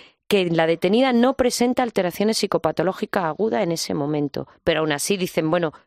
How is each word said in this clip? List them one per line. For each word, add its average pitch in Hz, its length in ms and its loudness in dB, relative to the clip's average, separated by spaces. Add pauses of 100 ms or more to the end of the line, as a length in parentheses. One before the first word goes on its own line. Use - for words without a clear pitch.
(280)
que 185 220 2
la 165 180 2
detenida 208 460 2
no 240 220 4
presenta 247 480 2
alteraciones 202 560 -2
psicopatológicas 180 880 -2
agudas 220 380 -2
en 170 80 -2
ese 165 220 -4
momento. 147 540 -4 (180)
Pero 156 160 2
aún 156 100 0
así 147 260 -2
dicen, 165 340 -2
"Bueno, 170 200 0 (160)